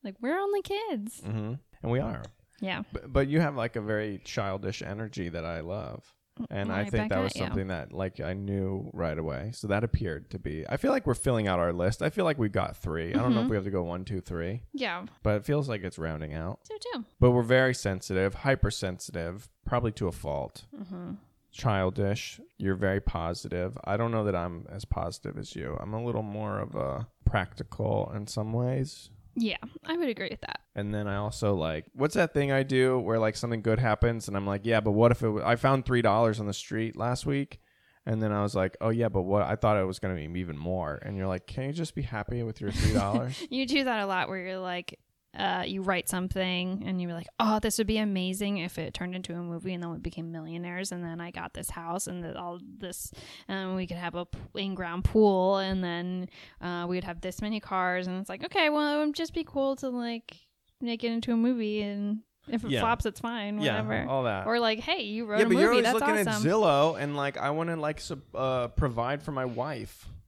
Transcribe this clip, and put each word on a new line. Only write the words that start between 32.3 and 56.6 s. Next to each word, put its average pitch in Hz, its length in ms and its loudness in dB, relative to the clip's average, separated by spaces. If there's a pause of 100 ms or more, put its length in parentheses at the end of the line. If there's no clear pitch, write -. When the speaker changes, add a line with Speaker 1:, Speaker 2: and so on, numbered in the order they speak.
Speaker 2:
thing 139 180 4
I 135 120 4
do 131 360 6
where, 113 200 2
like, 110 160 4
something 117 280 -2
good 110 160 4
happens 117 480 2
and 101 100 -2
I'm 98 80 0
like, 101 180 0
"Yeah, 113 160 4
but 107 120 2
what 117 200 10
if - 120 2
it - 20 0
w-, 107 180 0
I 117 120 6
found 135 300 4
three 123 180 4
dollars 110 360 6
on 104 60 -4
the 104 80 -2
street 113 420 -4
last 123 300 -2
week?" 139 340 -2 (460)
And 110 160 0
then 107 100 2
I 104 120 2
was 101 100 0
like, 92 260 0
"Oh, 90 100 2
yeah, 113 200 2
but 95 140 2
what? 98 200 4
I 95 120 2
thought 107 220 4
it 95 80 4
was 95 120 -4
gonna 92 180 -2
be 82 240 -6
even 85 180 -6
more." 82 460 -2
And 101 140 -6
you're 95 100 -2
like, 92 200 -4
"Can 131 180 -6
you 143 80 -4
just 160 220 -6
be 147 80 -4
happy 117 400 -4
with 110 180 -6
your 104 100 -2
three - 220 4
dollars?" 110 420 2 (100)
Speaker 1:
<laughs> - 40 -16
You 262 160 0
do 269 180 2
that 233 180 0
a 196 40 0
lot 185 240 0
where 190 100 -6
you're 185 200 -6
like, 180 400 -6 (360)
uh, 185 300 0
you 190 160 -4
write 185 280 0
something 185 760 -2
and 185 160 -2
you're 175 120 -4
like, 170 140 -10 (120)
"Oh, 214 200 4
this 214 200 0
would 214 80 2
be 220 100 2
amazing 202 640 0
if 175 180 -6
it 160 160 -6
turned 180 220 -6
into 185 180 -8
a 175 80 -6
movie 175 320 -6
and 175 80 -6
then 170 100 -6
we 160 80 -8
became 165 320 -8
millionaires 175 600 -8
and 175 120 -6
then 170 180 -6
I 170 100 -10
got 170 240 -10
this - 160 -8
house 170 360 -4
and 175 160 -8
the, 160 140 -8
all 175 220 -8 (180)
this, - 340 -10 (360)
and 190 280 -4
we 185 120 -2
could 170 100 -8
have 175 180 -6
a 175 100 -4
p-, - 140 -10 (240)
in-ground 185 420 -4
pool 196 520 8
and 190 260 0
then, 180 460 -2 (320)